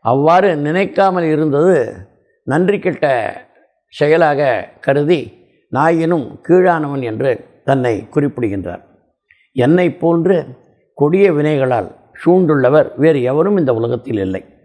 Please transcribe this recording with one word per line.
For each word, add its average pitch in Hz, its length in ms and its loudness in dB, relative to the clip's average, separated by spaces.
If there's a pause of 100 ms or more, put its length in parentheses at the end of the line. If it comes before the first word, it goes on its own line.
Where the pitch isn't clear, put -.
அவ்வாறு 160 520 2
நினைக்காமல் 180 680 -2
இருந்தது 156 520 2 (720)
நன்றி 185 320 0
கெட்ட 165 260 -4 (880)
செயலாக 147 760 0 (120)
கருதி, 147 400 0 (520)
நாயினும் 165 540 0 (160)
கீழானவன் 160 600 0
என்று 117 280 -2 (340)
தன்னை 127 300 0 (140)
குறிப்பிடுகின்றார். 101 720 -4 (720)
என்னை 165 420 2
போன்று 170 420 0 (580)
கொடிய 175 380 2
வினைகளால் 135 560 0 (240)
சூழ்ந்துள்ளவர் 151 840 2
வேறு 143 260 2
எவரும் 160 340 0
இந்த 135 180 0
உலகத்தில் 117 440 -4
இல்லை. 95 240 -4 (220)